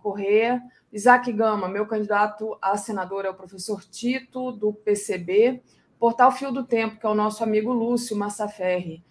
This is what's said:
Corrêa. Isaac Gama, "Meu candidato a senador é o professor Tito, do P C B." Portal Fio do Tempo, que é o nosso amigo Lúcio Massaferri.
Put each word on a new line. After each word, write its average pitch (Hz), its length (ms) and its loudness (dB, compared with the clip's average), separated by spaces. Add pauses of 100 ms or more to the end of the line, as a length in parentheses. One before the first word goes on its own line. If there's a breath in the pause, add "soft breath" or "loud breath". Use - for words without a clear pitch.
Corrêa. 214 580 2 (320 loud breath)
Isaac 247 400 6
Gama, 208 380 0
"Meu 202 160 -2
candidato 214 760 -2
a 196 160 0
senador 196 480 -6
é 190 60 -4
o 185 60 -6
professor 190 480 -10
Tito, 254 680 -6
do 208 220 -2
P 208 220 -2
C 202 200 -4
B." 208 460 2 (380)
Portal 233 320 6
Fio 269 200 -4
do 254 120 -4
Tempo, 226 360 -2
que - 60 -4
é 220 40 2
o 214 60 2
nosso 214 280 0
amigo 214 280 0
Lúcio 240 460 -2
Massaferri. 185 920 -4